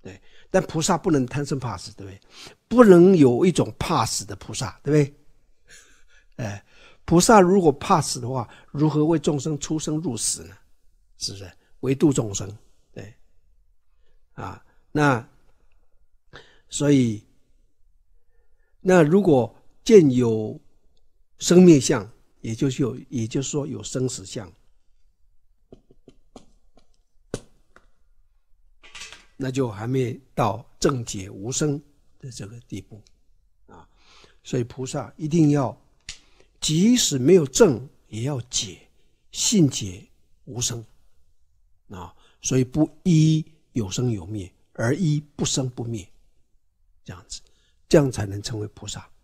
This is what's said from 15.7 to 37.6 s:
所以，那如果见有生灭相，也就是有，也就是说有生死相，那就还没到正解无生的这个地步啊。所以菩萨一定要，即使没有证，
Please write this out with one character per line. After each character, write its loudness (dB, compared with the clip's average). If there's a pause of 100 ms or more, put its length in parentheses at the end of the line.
所 0
以， 0 (1500)
那 4
如 4
果 2 (260)
见 8
有 -2 (760)
生 6
灭 8
相， -4 (320)
也 -8
就 -2
是 -6
有， -6 (120)
也 -6
就 -6
是 -10
说 -6
有 -12
生 -6
死 -12
相， -16 (4000)
那 -6
就 -2
还 -10
没 -4 (180)
到 -2 (140)
正 -2
解 -12
无 -12
生 -4 (380)
的 -16
这 -16
个 -20
地 -14
步 -20 (640)
啊。 -20 (560)
所 -6
以 -4
菩 -12
萨 -10
一 -10
定 4
要， -2 (840)
即 2
使 -2
没 4
有 6
证， 2 (180)